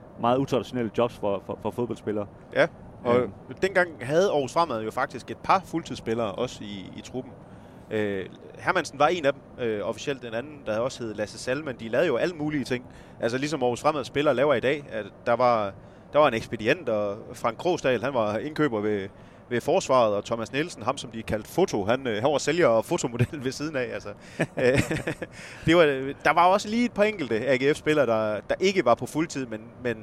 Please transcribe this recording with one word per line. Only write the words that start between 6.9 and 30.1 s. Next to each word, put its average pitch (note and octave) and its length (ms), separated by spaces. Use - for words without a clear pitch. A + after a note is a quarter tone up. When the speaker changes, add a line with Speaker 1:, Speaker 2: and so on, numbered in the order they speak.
Speaker 2:
i G#2 40
truppen. B2 320
Øh, G2+ 340
Hermansen D3+ 400
var D3 80
en E3+ 180
af C#3 80
dem, - 80
øh, A2 180
officielt A#2 380
den A#2 120
anden, C#3+ 320
der G#2+ 140
også B2+ 240
hed A2 100
Lasse G#2 240
Salman. C3+ 420
De A2+ 80
lavede B2+ 200
jo C#3 80
alle D#3+ 200
mulige D3+ 280
ting. B2 220
Altså A#2 180
ligesom D3 260
Aarhus A#2+ 180
Fremad D3 220
spillere C#3 320
laver C#3 180
i A#2 60
dag. C#3+ 320
At G#2+ 140
der A#2+ 80
var, A#2 400
der D3 60
var D3+ 80
en B2 60
ekspedient, A#2 560
og G#2 280
Frank A2+ 240
Krogsdal, C3+ 460
han C#3 100
var G#2+ 240
indkøber D3 440
ved, G#2 260
ved A#2 120
Forsvaret, C3 540
og G2+ 100
Thomas A#2 280
Nielsen, D3 300
ham B2+ 140
som B2 140
de A2+ 120
kaldte G#2+ 260
Foto, D3+ 340
han, B2+ 240
øh, G#2+ 140
han C#3 100
var C#3+ 60
sælger D#3 300
og A2+ 180
fotomodel B2+ 560
<laughs> A#2+ 40
ved C3 60
siden D3 240
af. B2+ 180
Altså. G#2 160
<laughs> - 40
Øh, C3 220
det D#3+ 100
var, F3 80
der D3 80
var E3+ 120
også G3 240
lige A#3+ 160
et A#3+ 80
par G3+ 100
enkelte C3 440
A C3+ 80
G C#3 200
F-spillere, D3+ 300
der, A2 340
der - 100
ikke F#3 260
var A#2 100
på B2 100
fuldtid, D3 400
men, A2 160
men A#2+ 200